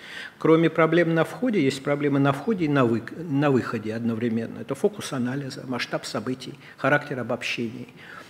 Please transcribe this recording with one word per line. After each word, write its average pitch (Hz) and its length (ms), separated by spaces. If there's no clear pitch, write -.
Кроме 160 320
проблем 165 440
на 160 120
входе, 214 360
есть 135 220
проблемы 143 360
на 139 120
входе 175 340
и 147 40
на 139 160
вы-, 113 180
на 147 320
выходе 110 440
одновременно. 113 680
Это 127 160
фокус - 360
анализа, 131 560
масштаб 127 380
событий, 131 480
характер 139 420
обобщений, 120 680